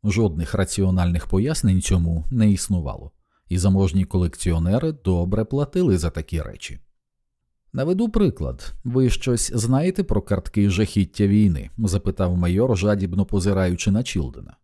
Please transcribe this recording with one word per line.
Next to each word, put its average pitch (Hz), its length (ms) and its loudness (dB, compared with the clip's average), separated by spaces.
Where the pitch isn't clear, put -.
Жодних 95 500 0
раціональних 90 720 0
пояснень 101 540 2
цьому 82 500 0
не 110 200 4
існувало. 87 600 -4
І 92 80 0
заможні 95 480 2
колекціонери 90 880 0
добре 95 540 -2
платили 139 520 0
за 80 120 -2
такі 78 320 -6
речі. - 380 -14
«Наведу 185 360 -2
приклад. 135 640 -2
Ви 123 260 2
щось 120 460 -2
знаєте 139 480 0
про - 180 0
картки 101 480 0
жахіття 101 580 0
війни?» — 98 500 4
запитав 92 600 0
майор, 95 400 2
жадібно 98 480 0
позираючи 95 680 0
на 113 120 2
Чілдена. 65 600 -6